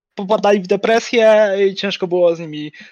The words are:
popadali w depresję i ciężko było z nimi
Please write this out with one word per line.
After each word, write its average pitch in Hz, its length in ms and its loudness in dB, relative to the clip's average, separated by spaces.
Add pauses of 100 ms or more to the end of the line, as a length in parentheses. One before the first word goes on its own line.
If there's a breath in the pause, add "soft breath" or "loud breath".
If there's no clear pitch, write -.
(160)
popadali 202 440 0
w 180 80 -8
depresję 220 840 2 (180)
i 190 60 -6
ciężko 190 320 -6
było 175 280 2
z 165 40 -10
nimi 151 320 -12 (200 loud breath)